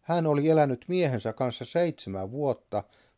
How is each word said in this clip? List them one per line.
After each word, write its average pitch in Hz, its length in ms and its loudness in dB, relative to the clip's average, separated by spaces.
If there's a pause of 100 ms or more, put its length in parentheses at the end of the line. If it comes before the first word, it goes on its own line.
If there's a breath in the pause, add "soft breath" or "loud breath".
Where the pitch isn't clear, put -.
hän 165 260 0
oli 147 220 2
elänyt 147 380 2
miehensä 135 460 0
kanssa 123 320 -4
seitsemän 101 680 -2
vuotta, 127 520 -4 (340 soft breath)